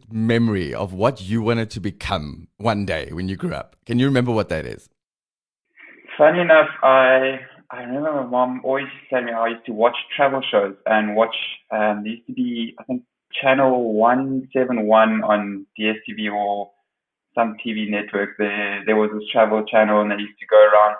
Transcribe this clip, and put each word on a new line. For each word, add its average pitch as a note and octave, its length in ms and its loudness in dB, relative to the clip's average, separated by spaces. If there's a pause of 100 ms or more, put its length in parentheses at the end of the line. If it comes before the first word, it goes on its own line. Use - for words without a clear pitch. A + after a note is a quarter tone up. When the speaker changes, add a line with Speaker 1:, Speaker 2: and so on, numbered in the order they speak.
(120)
Speaker 1:
memory A2 640 0
of F#2 200 -6
what A2 280 0
you G#2+ 200 -2
wanted A2+ 300 -2
to A2+ 80 -10
become E2+ 800 -8
one G#2 280 -2
day D#2 260 -6
when F#2 180 -6
you F#2+ 80 -6
grew F3 160 -6
up, - 320 -12
can A#2+ 120 -2
you B2+ 80 4
remember B2 260 0
what G#2+ 180 -2
that D#2+ 160 -6
is? - 240 -14 (1300)
Speaker 2:
Funny D#3+ 240 6
enough, D#3+ 260 6 (160)
I, C3 560 4 (320)
I B2 120 -14
remember C#3 400 -4
my - 20 -8
mom B2+ 380 -2
always C3+ 200 -2
used - 260 -18
to C3 60 -4
tell A#2+ 80 0
me A#2 80 -6
I A2+ 160 -2
used A#2 200 -8
to A#2 60 -8
watch A#2 220 2 (200)
travel C3+ 260 2 (100)
shows G2+ 240 2 (100)
and G#2+ 300 2
watch, A2+ 200 2 (360)
um, G#2+ 320 0
there A2 100 -8
used - 140 -16
to B2+ 60 -12
be, A#2+ 460 -6
I - 40 -18
think, B2+ 200 -8 (380)
Channel C3 520 2
one B2+ 600 0
seven B2 320 0
one A2 380 4
on G2+ 420 -2 (120)
D G#2+ 120 -2
S G#2+ 60 -2 (100)
T A2+ 80 -14
V G#2+ 160 -6
or G2+ 400 -6 (680)
some A2+ 280 0
T A2 100 -6
V G#2+ 160 -4
network. G#2 480 -4
There, G#2 480 -4
there G#2+ 100 2
was G#2+ 180 0
this G#2+ 180 -10
travel G#2+ 340 2
channel, G#2+ 360 2
and G#2 100 -2
they G2+ 40 -4
used G#2 240 -12
to - 80 -20
go G#2+ 100 4
around G#2+ 420 6